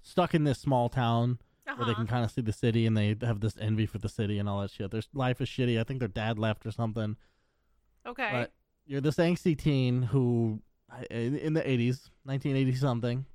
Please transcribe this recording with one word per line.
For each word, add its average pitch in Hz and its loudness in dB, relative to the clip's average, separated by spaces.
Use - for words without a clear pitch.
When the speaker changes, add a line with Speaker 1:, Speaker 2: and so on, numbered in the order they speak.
Speaker 1:
stuck - 0
in 156 4
this 139 2
small 123 2
town 120 0
where 285 -8
they 240 -4
Speaker 2:
Uh-huh. - 0
Speaker 1:
can 110 -2
kinda 120 -2
see - -4
the 107 -2
city, 117 2
and 113 2
they 104 2
have 113 -2
this 107 -2
envy 107 0
for 104 -8
the 98 -6
city 104 -2
and 101 -2
all 101 -2
that 101 -6
shit. 98 -8
Their 110 -4
life 131 -2
is 127 -2
shitty. 123 0
I 113 0
think 135 -4
their 120 -2
dad 107 -2
left 110 -2
or 110 -4
something. 107 -4
Speaker 2:
Okay. 247 -4
Speaker 1:
But - -2
you're 139 -4
this 147 2
angsty 170 2
teen 127 2
who, 117 2
in, 117 -2
in 156 0
the 156 2
eighties, 127 0
nineteen 135 -2
eighty 131 4
something 127 0